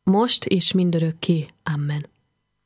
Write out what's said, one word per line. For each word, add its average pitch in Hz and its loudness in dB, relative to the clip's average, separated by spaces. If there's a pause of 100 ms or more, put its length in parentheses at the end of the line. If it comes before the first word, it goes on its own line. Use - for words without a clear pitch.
most 214 2
és - 0
mindörökké. 165 0 (160)
Amen. 147 -4 (580)